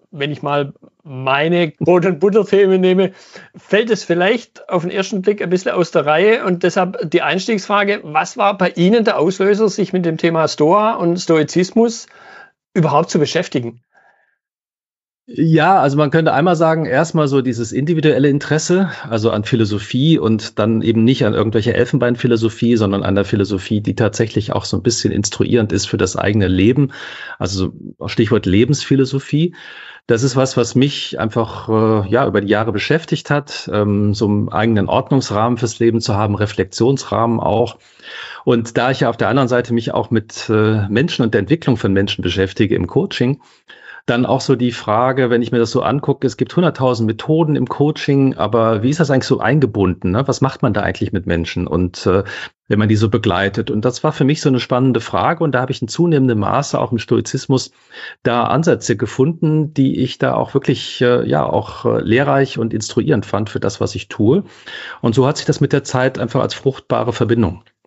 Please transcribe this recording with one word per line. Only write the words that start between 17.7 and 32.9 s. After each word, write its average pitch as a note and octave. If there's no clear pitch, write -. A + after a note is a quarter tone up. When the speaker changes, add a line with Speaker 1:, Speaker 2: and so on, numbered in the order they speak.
Speaker 2:
individuelle D3
Interesse, D#3
also A2
an G#2+
Philosophie A#2
und G#2+
dann A2
eben A2+
nicht B2+
an G#2
irgendwelche A2
Elfenbeinphilosophie, A#2+
sondern G2
an G2
der G2
Philosophie, G2+
die G#2+
tatsächlich A2
auch -
so -
ein F#2
bisschen -
instruierend G#2
ist G2+
für -
das F#2+
eigene G#2
Leben. A2+
Also F#2
so D#2
Stichwort A2
Lebensphilosophie. C3+
Das A#2
ist B2+
was, C3
was A#2
mich C#3
einfach, A2
äh, A2
ja, B2
über G2+
die G2+
Jahre G#2+
beschäftigt D3